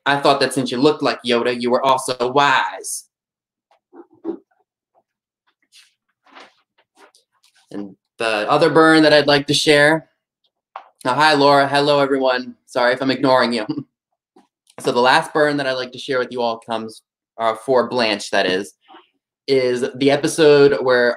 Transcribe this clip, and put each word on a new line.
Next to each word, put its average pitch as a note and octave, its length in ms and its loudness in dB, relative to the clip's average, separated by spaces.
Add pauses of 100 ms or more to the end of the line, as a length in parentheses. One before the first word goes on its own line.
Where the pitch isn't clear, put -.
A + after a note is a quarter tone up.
I C#3+ 140 0
thought C#3+ 180 2
that C3 160 -2
since B2+ 160 -4
you B2 80 -8
looked D3+ 240 0
like A#2 220 -4
Yoda, A#2+ 360 -2
you A#2+ 80 -4
were B2 160 -2
also B2+ 460 -2
wise." C3+ 760 -2 (4000)
And G2 240 -14 (220)
the A2 300 -2
other D3+ 220 2
burn D#3+ 320 4
that D3+ 100 6
I'd C#3+ 140 4
like C#3+ 220 0
to D3 60 0
share. D3+ 560 2 (960)
Now, B2+ 100 -2
hi, D3+ 200 2
Laura. C#3 320 4
Hello, C#3+ 320 0
everyone. C3 580 -2 (100)
Sorry B2 260 -2
if C3 100 -4
I'm C3+ 80 -2
ignoring B2+ 420 0
you. A2 140 -6
<laughs> D3 200 -10 (960)
So C#3 100 -4
the A#2+ 100 0
last C#3+ 340 0
burn D3 240 0
that C3+ 80 -4
I'd C3 80 -4
like B2+ 180 -10
to B2 60 -18
share C3 200 -6
with A#2+ 140 -6
you B2 80 -8
all A#2 180 -4
comes, A2 440 -10 (360)
uh, A2+ 160 -2
for A#2+ 340 0
Blanche, A2 420 -4
that G2 160 0
is, F#2+ 260 -4 (720)
is B2 380 0 (120)
the C3+ 140 2
episode C#3+ 720 4
where B2 340 2